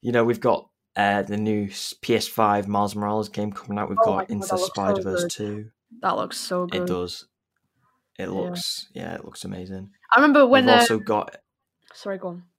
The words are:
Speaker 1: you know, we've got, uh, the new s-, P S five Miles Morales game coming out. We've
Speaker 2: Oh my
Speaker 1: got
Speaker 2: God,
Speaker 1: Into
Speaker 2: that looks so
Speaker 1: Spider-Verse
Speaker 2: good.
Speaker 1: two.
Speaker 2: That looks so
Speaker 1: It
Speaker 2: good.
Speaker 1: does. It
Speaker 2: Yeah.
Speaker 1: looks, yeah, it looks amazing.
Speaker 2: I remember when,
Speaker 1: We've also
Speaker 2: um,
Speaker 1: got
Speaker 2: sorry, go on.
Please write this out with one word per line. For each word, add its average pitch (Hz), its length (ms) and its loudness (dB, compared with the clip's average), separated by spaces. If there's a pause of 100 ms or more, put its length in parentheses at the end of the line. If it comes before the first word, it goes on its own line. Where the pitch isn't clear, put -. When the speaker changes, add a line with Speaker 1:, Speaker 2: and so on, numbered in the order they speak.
Speaker 1:
you 120 120 -4
know, 117 120 6
we've 117 160 2
got, 113 280 2 (280)
uh, 101 260 4
the 101 140 -4
new 107 300 0
s-, - 340 -10
P - 160 2
S - 120 0
five 104 400 2
Miles 104 260 0
Morales 104 340 -2
game 104 240 -6
coming - 260 -8
out. - 100 -4
We've 202 160 -4
Speaker 2:
Oh - 80 2
my 196 100 0
Speaker 1:
got 185 60 -8
Speaker 2:
God, - 40 -8
Speaker 1:
Into 220 160 -6
Speaker 2:
that 381 60 -2
looks 359 120 0
so 185 60 -8 (100)
Speaker 1:
Spider-Verse 190 400 0
Speaker 2:
good. 175 80 -2
Speaker 1:
two. 107 400 -8 (320)
Speaker 2:
That 190 140 0
looks - 220 -6
so 180 260 -4
Speaker 1:
It 175 60 -8
Speaker 2:
good. 185 180 -4
Speaker 1:
does. 90 380 -6 (920)
It 98 60 -6
Speaker 2:
Yeah. 92 60 -6
Speaker 1:
looks, 175 640 -6
yeah, 85 220 -10
it - 100 -12
looks - 200 -16
amazing. 95 460 -10 (220)
Speaker 2:
I 220 80 6
remember 285 260 8
when, 254 200 6
Speaker 1:
We've 247 80 8
also 233 240 6
Speaker 2:
um, 214 60 -6
Speaker 1:
got - 320 -2 (580)
Speaker 2:
sorry, 196 240 -8
go 185 100 -10
on. 175 140 -12 (160)